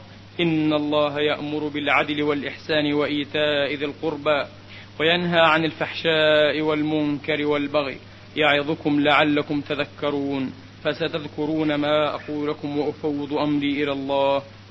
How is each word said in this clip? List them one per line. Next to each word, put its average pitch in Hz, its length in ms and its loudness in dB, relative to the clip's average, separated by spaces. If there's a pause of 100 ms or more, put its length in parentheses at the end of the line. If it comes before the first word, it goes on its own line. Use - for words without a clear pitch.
(400)
إن 156 320 2
الله 147 480 0
يأمر 151 480 -2
بالعدل 147 540 0
والإحسان 147 720 0
وإيتاء 147 840 0
ذي 143 100 -6
القربى، 147 600 -2 (560)
وينهى 175 400 4
عن 160 240 6
الفحشاء 156 960 2
والمنكر 151 880 0
والبغي، 143 500 0 (400)
يعظكم 147 640 2
لعلكم 147 600 2
تذكرون. 139 920 -4 (320)
فستذكرون 151 920 -2
ما 147 400 0
أقول 147 340 -6
لكم 147 300 -4
وأفوض 143 540 -2
أمري 143 500 0
إلى 139 100 0
الله، 139 500 0 (280)